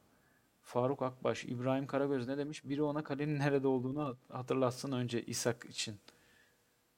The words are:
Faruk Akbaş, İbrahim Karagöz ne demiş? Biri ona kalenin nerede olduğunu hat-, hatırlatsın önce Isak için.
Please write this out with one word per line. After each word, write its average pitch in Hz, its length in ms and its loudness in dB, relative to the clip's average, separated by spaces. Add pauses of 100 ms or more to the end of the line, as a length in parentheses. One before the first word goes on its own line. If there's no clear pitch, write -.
(680)
Faruk 127 340 2
Akbaş, 127 420 -2
İbrahim 131 420 0
Karagöz 139 420 0
ne 139 100 -2
demiş? 147 260 -6
Biri 139 180 0
ona 151 220 0
kalenin 147 340 0
nerede 139 300 4
olduğunu 131 360 2
hat-, 127 260 -6
hatırlatsın 131 640 0
önce 120 300 0
Isak - 420 -2
için. - 360 -6 (960)